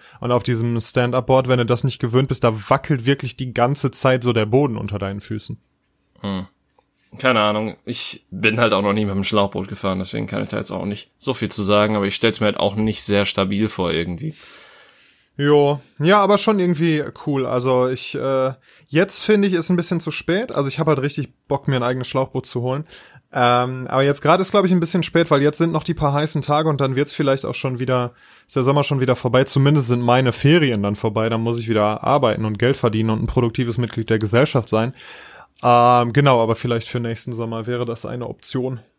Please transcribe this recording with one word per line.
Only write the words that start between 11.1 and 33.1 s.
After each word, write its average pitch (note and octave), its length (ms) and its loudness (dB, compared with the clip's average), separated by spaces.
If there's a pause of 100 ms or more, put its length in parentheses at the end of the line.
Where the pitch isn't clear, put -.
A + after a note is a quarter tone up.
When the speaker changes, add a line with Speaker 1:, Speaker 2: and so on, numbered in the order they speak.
Speaker 2:
so - 160 -6
viel A#2 160 -4
zu - 140 -4
sagen, G#2 320 2
aber G2+ 120 0
ich G2+ 100 -4
stell's - 240 0
mir G#2+ 60 2
halt G#2 120 0
auch G2 160 0
nicht G#2+ 300 -2
sehr G2+ 200 2
stabil G2 440 -2
vor F2 240 -4
irgendwie. E2+ 420 -6 (1040)
Speaker 1:
Jo, C#3+ 440 4 (200)
ja, F3+ 180 6
aber G3+ 200 4
schon G#3 200 2
irgendwie E3 460 2 (200)
cool. C3+ 220 -2
Also B2+ 420 2
ich, B2 280 -6
äh, C3 360 -2 (360)
jetzt F3 340 0
finde G#3 240 4
ich, F#3 80 0
ist E3 160 -2
ein F3+ 60 4
bisschen E3+ 240 -2
zu D#3+ 100 -6
spät. F#3+ 400 -4
Also C#3 180 -2
ich C3+ 120 -6
hab D#3 80 2
halt D3 140 2
richtig C#3 300 -6 (140)
Bock, - 220 -4
mir C#3 80 0
ein B2 80 0
eigenes B2+ 240 -2
Schlauchboot C3 380 -4
zu B2 160 -6
holen. C3 220 -4 (480)
Ähm, B2 560 0
aber C3 140 2
jetzt C#3+ 180 2
gerade F3 220 4
ist, F#3 80 -4
glaub G3+ 140 4
ich, F3+ 80 2
ein F3+ 80 4
bisschen E3 240 -2
spät, E3+ 260 2
weil C#3+ 100 4
jetzt D3 180 2
sind E3 120 2
noch D#3+ 140 -4
die E3+ 100 -2
paar D3+ 200 0
heißen D3 280 -2
Tage D3+ 260 0
und D3 120 0
dann C3+ 160 0
wird's C#3+ 180 0
vielleicht C3+ 320 0
auch - 80 -6
schon B2+ 240 -4
wieder, B2 340 0 (360)
ist - 80 -6
der C3 80 2
Sommer C#3 180 4
schon C#3 180 -2
wieder B2+ 140 2
vorbei. B2+ 300 2
Zumindest C#3 420 4
sind A#2+ 140 2
meine A#2+ 320 2
Ferien C#3 500 4
dann G2+ 140 -2
vorbei. A2 320 -2
Dann A2+ 140 -2
muss A#2 180 -2
ich A2+ 80 -8
wieder G#2+ 340 2
arbeiten B2+ 420 2
und G#2+ 140 -4
Geld B2+ 180 2
verdienen A2 340 0